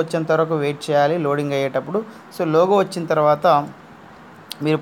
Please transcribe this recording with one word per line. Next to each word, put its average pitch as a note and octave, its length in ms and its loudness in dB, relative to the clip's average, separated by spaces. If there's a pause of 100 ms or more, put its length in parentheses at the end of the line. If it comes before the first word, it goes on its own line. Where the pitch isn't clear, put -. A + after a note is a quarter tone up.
వచ్చేంత D#3+ 340 -4
వరకు D#3+ 280 0
వెయిట్ D3 240 -4
చేయాలి D3 280 2 (120)
లోడింగ్ C#3+ 300 -2
అయ్యేటప్పుడు. C3+ 420 -4 (360)
So, F3+ 80 -4 (120)
లోగో F#3 280 4
వచ్చిన F3 300 -6
తర్వాత D3+ 320 2 (1160)
మీరు D#3 180 2